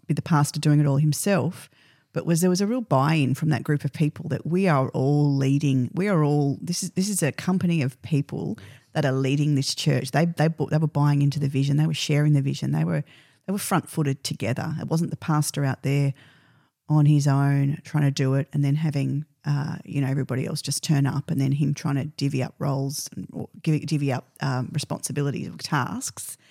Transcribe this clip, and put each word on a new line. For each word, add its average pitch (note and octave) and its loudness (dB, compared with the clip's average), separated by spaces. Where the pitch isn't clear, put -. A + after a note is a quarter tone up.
be - -2
the D3 0
pastor D3+ 2
doing D3 4
it D3 4
all C#3 4
himself, D#3 0
but - -4
was E3 2
there F3+ 4
was F3+ 0
a G3+ 0
real B3 -2
buy-in C#3+ 2
from D#3 0
that B2+ 0
group D3 -2
of C#3 -4
people - -2
that - -4
we F#3 2
are C3+ 2
all C#3+ 2
leading. C3+ 2
We F#3+ 0
are F3 2
all, C#3+ 2
this F3 -4
is, F3 -6
this F#3+ 0
is G3 -2
a D3+ 2
company F3 0
of C3+ -4
people D3 -2
that D3+ 0
are C3+ 2
leading C#3+ 2
this C3+ 0
church. C3 0
They, D3 2
they D#3+ 0
bought, D#3+ -4
they D#3 2
were D#3+ 2
buying C#3+ 2
into C#3+ 0
the C#3+ -2
vision. C#3 0
They D3+ 2
were D#3+ -2
sharing D3 2
the C#3+ 4
vision. C#3 -4
They D#3 0
were, E3 -2
they F#3+ -4
were G3+ -2
front-footed D#3 -2
together. C#3+ -4
It - -8
wasn't E3 -2
the D3+ -6
pastor D3+ -2
out C3+ -4
there C#3 0
on D3+ 4
his D3 6
own C#3 2
trying D3 0
to C#3 4
do C3+ 0
it C#3 0
and C#3+ 2
then C#3+ 2
having, C#3+ -2
uh, C#3+ -2
you - -4
know, C3+ 0
everybody C3 -2
else D#3 -6
just - -6
turn C#3 2
up C#3 -4
and D#3 -2
then C3+ 2
him C#3+ 0
trying C#3+ -4
to C#3+ -2
divvy C#3 -4
up C#3+ -8
roles C#3 -4
and, - -12
or - -12
give, D#3 0
divvy D3 -2
up, B2+ -4
um, C3 -2
responsibilities - -4
or - -14
tasks. - -6